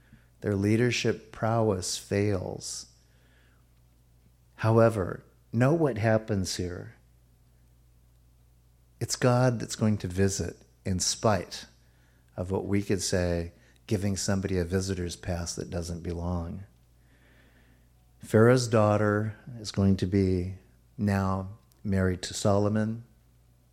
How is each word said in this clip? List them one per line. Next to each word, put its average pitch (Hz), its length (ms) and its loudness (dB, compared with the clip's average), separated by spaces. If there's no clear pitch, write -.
Their 104 160 0
leadership 110 720 0
prowess 110 680 0
fails. - 880 -4
However, 113 640 4
know 127 220 2
what 143 240 0
happens 110 580 0
here. 92 400 -8
It's - 180 -6
God 123 440 2
that's - 160 -8
going 107 220 2
to 95 100 -6
visit 95 480 0
in 92 140 -2
spite - 680 -2
of 90 140 -6
what 95 160 -2
we 101 160 0
could 101 200 -2
say, 87 500 -2
giving 98 300 -2
somebody 95 400 -2
a 90 80 0
visitor's 90 520 -4
pass 85 380 -6
that - 160 -10
doesn't 85 320 -6
belong. 87 600 -6
Pharaoh's 120 500 4
daughter 104 640 2
is 107 140 -12
going 98 240 4
to 95 100 -2
be 92 480 0
now 95 520 -2
married 95 400 0
to - 120 -10
Solomon. 107 680 0